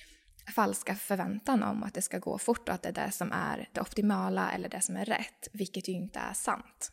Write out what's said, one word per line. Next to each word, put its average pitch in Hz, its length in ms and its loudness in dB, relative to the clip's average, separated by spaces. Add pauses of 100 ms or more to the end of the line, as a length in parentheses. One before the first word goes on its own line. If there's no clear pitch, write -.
(560)
falska 196 400 4
förväntan 202 680 2
om 214 200 0
att 208 100 -6
det - 80 -4
ska - 180 -2
gå - 180 -2
fort - 320 2
och 190 60 2
att 180 80 -6
det - 60 -2
är - 160 -2
det 196 60 -2
som - 200 -2
är - 420 -2
det - 80 0
optimala 190 680 2
eller 180 180 -2
det 185 120 -6
som 185 160 0
är 196 80 -2
rätt, - 480 -2
vilket 190 360 -4
ju 190 40 -2
inte 180 260 -4
är - 140 -4
sant. - 600 -4